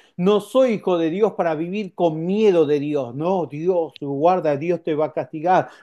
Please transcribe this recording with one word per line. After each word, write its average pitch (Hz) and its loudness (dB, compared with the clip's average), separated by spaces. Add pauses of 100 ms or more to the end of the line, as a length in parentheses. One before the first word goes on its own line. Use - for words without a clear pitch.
(160)
No 196 2
soy 254 2
hijo 180 -2
de 165 0
Dios 196 0
para 170 -2
vivir 180 -6
con 165 0
miedo 190 4
de 147 0
Dios. 139 -4
"No, 170 -2
Dios, 160 -4
guarda, 147 0
Dios 170 -4
te 165 -4
va 151 0
a 147 -6
castigar, 160 0 (140)